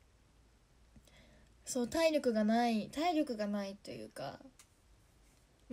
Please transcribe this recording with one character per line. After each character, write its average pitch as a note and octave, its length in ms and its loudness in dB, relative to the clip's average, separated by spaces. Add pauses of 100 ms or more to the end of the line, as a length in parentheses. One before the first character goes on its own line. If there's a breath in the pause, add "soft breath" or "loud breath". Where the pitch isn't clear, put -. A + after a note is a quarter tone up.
(1600 soft breath)
そ - 180 -2
う、 A#3 60 0
体 D#4+ 220 2
力 C#4 220 2
が G#3+ 100 2
な A#3 260 4
い、 A3 220 -2
体 E4 240 0
力 C#4 220 0
が G#3 100 -2
な G3+ 180 -4
い G3 120 -10
と - 160 -16
い - 120 -12
う - 40 -14
か、 - 320 -10 (1300)